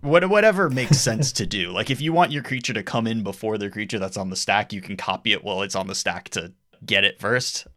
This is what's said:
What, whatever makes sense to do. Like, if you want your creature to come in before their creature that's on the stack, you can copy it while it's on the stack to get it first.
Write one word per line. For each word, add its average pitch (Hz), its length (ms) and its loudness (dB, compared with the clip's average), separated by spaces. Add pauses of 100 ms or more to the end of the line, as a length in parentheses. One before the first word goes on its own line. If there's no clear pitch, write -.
What, 175 280 4
whatever 202 400 4
makes 127 300 4
sense 123 340 0
to 95 140 -2
do. 90 240 -2
Like, 104 180 -2
if 127 100 -2
you 160 140 -2
want 165 180 4
your 143 120 -6
creature 127 300 -6
to 107 100 -4
come 113 240 -2
in 110 160 -2
before 104 340 -2
their 101 140 -4
creature 107 260 -6
that's 95 200 -4
on 95 120 -4
the 92 60 -6
stack, - 360 2
you 101 100 -6
can 92 160 -10
copy 98 360 -2
it 98 100 0
while 98 200 -2
it's 98 120 -6
on 95 120 -2
the 95 80 -8
stack 87 340 -4
to 87 240 -8 (320)
get 98 180 4
it 101 160 0
first. 120 580 -2